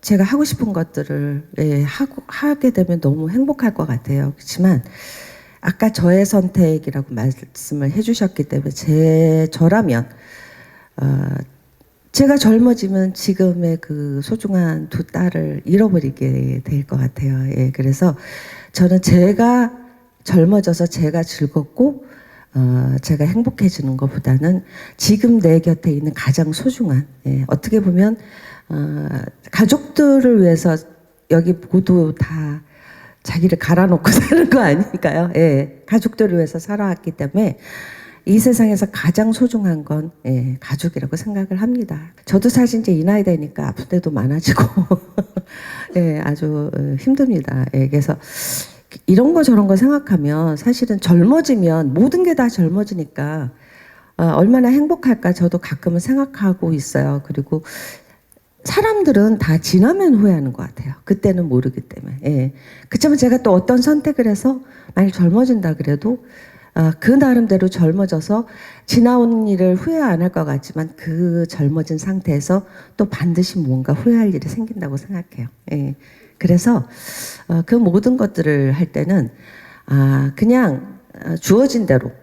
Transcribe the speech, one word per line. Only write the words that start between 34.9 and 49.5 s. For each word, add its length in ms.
예, 500
가족들을 500
위해서 220
살아왔기 540
때문에 460
이 120
세상에서 540
가장 400
소중한 520
건, 260
예, 340
가족이라고 560
생각을 460
합니다. 500
저도 240
사실 300
이제 120
이 100
나이 220
되니까 440
아픈 200
데도 220
많아지고, 520
<laughs> 640
예, 260
아주, 520
어, 240
힘듭니다. 640
예, 140
그래서 280
이런 280
거 80
저런 240